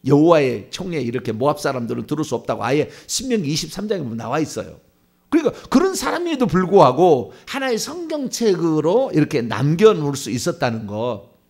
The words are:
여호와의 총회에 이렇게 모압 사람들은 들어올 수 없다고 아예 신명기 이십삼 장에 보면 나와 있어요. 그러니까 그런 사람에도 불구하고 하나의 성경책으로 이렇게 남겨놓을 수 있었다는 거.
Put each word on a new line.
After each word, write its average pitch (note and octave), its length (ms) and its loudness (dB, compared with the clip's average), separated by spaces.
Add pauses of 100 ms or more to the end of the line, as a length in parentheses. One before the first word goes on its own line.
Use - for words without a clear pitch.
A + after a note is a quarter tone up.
여호와의 C#3 640 4
총회에 F3 300 -6
이렇게 A#2+ 320 -4
모압 C#3 260 -2
사람들은 A#2+ 480 -6
들어올 - 180 -4
수 A#2 120 -6
없다고 A2+ 260 -6
아예 C3+ 260 0 (200)
신명기 A3 420 -2
이십삼 E3+ 380 -6
장에 G3+ 120 -4
보면 A#2 160 -8
나와 A2+ 220 -4
있어요. F2+ 400 -6 (500)
그러니까 D4 400 0
그런 F#4 280 2
사람에도 D4+ 500 -2
불구하고 E3 880 4 (140)
하나의 C4 320 -4
성경책으로 A3+ 1300 0
이렇게 D3 300 2
남겨놓을 D3 720 2
수 C3 160 -8
있었다는 A#2+ 560 -4
거. G#2+ 480 -6 (160)